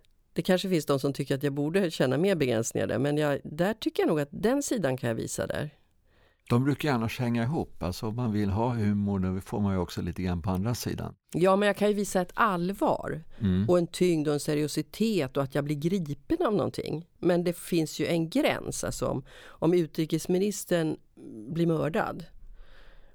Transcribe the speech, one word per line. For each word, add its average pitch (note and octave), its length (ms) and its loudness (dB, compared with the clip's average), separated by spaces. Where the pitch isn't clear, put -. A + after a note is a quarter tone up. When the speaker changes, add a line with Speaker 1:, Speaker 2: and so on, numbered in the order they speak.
Speaker 1:
det E3+ 100 -2
kanske F#3 260 2
finns E3 180 2
de C#3+ 140 2
som C#3 120 0
tycker C#3+ 220 -2
att C3+ 80 -4
jag C#3+ 100 0
borde D#3 380 0
känna C3+ 280 2
mer G3 160 4
begränsningar A#2 520 0
där, G2+ 120 0
men C#3+ 180 2
jag, D3 280 0
där F3 300 -2
tycker - 280 -4
jag D#4+ 60 2
nog D#3 120 2
att C#3+ 100 -2
den B3 320 0
sidan D#3 340 0
kan A#2+ 120 -2
jag A2+ 60 0
visa - 320 -4
där. - 240 -4
Speaker 2:
De B2 160 4
brukar C#3+ 240 0
ju C3+ 60 2
annars A2+ 260 -2
hänga A#2+ 220 0
ihop. B2+ 400 -4
Alltså F#2 240 -4
om A2 100 -4
man A#2+ 160 -2
vill G#2 180 2
ha A2+ 240 2
humor, G2+ 440 2
då F#2 220 0
får A2+ 200 -6
man G2 120 2
ju F#2 60 2
också F2+ 240 -2
lite F2 200 -4
grann F2+ 200 0
på F#2+ 80 -2
andra G2 240 0
sidan. - 400 -6
Speaker 1:
Ja, F#3 220 4
men G#3 100 2
jag G3+ 100 2
kan G#3 120 2
ju G#3 60 2
visa G3 260 0
ett F3+ 140 -2
allvar F#3 880 0
Speaker 2:
Mm. F#2+ 280 2
Speaker 1:
och F3+ 100 6
en E3+ 80 2
tyngd E3 420 2
och D3 60 2
en D3 60 0
seriositet D3+ 960 0
och C#3 60 2
att C3 120 -4
jag C#3+ 100 0
blir D3 120 -2
gripen E3+ 680 -2
av A3 80 2
någonting. D3+ 540 -2
Men F3 260 2
det F3 120 0
finns - 440 -2
ju D3 60 0
en E3 240 0
gräns. A3 540 0
Alltså B2 220 -4
om, C3 180 -4
om E3 300 0
utrikesministern E3+ 1200 0
blir E3 140 2
mördad D#3+ 580 0